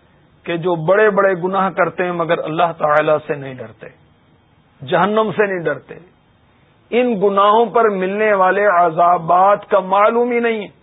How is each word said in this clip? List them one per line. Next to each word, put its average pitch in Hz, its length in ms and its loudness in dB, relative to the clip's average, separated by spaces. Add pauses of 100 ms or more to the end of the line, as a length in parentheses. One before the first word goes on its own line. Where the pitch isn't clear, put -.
(420)
کہ 170 140 -6
جو 170 180 -2
بڑے 190 360 2
بڑے 196 240 0
گناہ 185 360 -4
کرتے 180 340 -2
ہیں 180 80 -4
مگر 170 260 -2
اللہ 165 400 -2
تعالی 151 340 2 (140)
سے 156 80 -6
نہیں 135 200 -12
ڈرتے، 113 320 -18 (1000)
جہنم 202 500 0
سے 208 100 0
نہیں 185 180 -6
ڈرتے۔ 143 300 -8 (960)
ان 240 320 0
گناہوں 208 440 4
پر 220 220 2
ملنے 202 440 -2
والے 190 340 2
عذابات 175 1040 2
کا 202 100 2
معلوم 214 500 0
ہی 240 100 -2
نہیں 226 180 -2
ہے، 185 100 -10 (140)